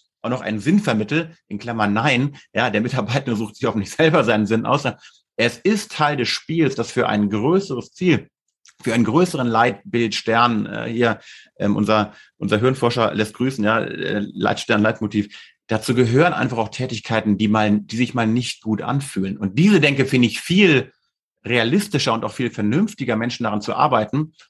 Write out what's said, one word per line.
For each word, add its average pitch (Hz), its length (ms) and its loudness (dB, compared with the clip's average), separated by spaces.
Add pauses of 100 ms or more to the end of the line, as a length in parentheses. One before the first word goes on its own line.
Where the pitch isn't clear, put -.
(200)
auch 113 80 -6
noch 127 140 -4
einen 107 180 -6
Sinn 165 200 2
vermittel“, 139 540 -2 (140)
in 104 100 -8
Klammern 110 360 -2
nein, 131 420 2 (160)
ja, 120 160 0
der 104 140 0
Mitarbeiter 120 540 -2
sucht 107 200 -6
sich - 100 -4
hoffentlich 110 260 -4
selber 160 300 4
seinen 107 220 2
Sinn 113 220 0
aus. 139 180 0 (520)
Es 117 200 0
ist 208 360 -2
Teil 147 260 0
des 120 100 -2
Spiels, 160 460 -2
dass - 180 -6
für 120 160 0
ein 104 220 0
größeres 131 640 -2
Ziel, 170 360 0 (540)
für 120 100 -4
einen 117 120 2
größeren 147 440 0
Leitbildstern, 113 1160 0
äh, 113 240 -8
hier, 117 300 0 (380)
ähm, 101 160 2
unser, 104 380 2 (240)
unser 104 220 0
Hirnforscher 120 560 0
lässt 107 180 -2
grüßen, 127 320 -2
ja, 110 160 2
äh, 104 400 -4 (140)
Leitstern, 104 480 0
Leitmotiv. 104 760 -2 (120)
Dazu - 260 -2
gehören 127 400 2
einfach 117 240 -2
auch 110 100 -2
Tätigkeiten, 110 720 -2
die 107 100 2
mal, 107 320 2
die 104 160 -10
sich 120 160 -2
mal 117 140 0
nicht 120 360 -2
gut 110 200 -2
anfühlen. 117 560 -4
Und 98 200 -2
diese 190 220 6
Denke 139 240 2
finde 127 240 2
ich - 120 -6
viel 170 520 4 (520)
realistischer 123 680 0
und 113 120 -2
auch 107 80 -8
viel 120 180 -4
vernünftiger, 120 640 -2
Menschen 120 280 -4
daran 104 180 -2
zu 113 120 -6
arbeiten, 135 600 0 (160)